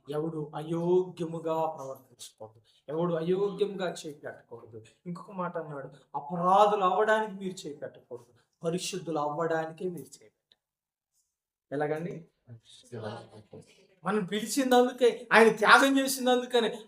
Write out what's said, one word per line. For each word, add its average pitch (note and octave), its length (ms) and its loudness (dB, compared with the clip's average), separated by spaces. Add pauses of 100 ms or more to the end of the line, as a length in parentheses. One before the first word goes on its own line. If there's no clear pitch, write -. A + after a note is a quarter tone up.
ఎవడు D3+ 460 -6
అయోగ్యముగా E3 1120 -2
ప్రవర్తించకూడదు, C3+ 960 -14 (280)
ఎవడు E3+ 240 -2
అయోగ్యముగా F#3 800 -2
చేయి D3 240 -12
పెట్టకూడదు. A#2 680 -16 (220)
ఇంకొక F3 260 -12
మాట F3+ 260 -6
అన్నాడు, D3 320 -10 (260)
అపరాధులు F#3 680 4
అవ్వడానికి G3 600 0
మీరు F3+ 240 -10
చేయి C#3+ 100 -12
పెట్టకూడదు, - 560 -16 (300)
పరిశుద్ధులు E3+ 560 -4
అవ్వడానికే D#3+ 640 -4
మీరు F3 180 -8
చేయి - 280 -20
పెట్టాలి. - 320 -20 (1080)
ఎలాగండి? D#3 560 -6 (1800)
మనం G3 220 -2
పిలిచింది A3+ 500 0
అందుకే, B3 560 4
ఆయన A3 240 8
త్యాగం B3+ 440 6
చేసింది C4 320 0
అందుకనే, A#3+ 560 0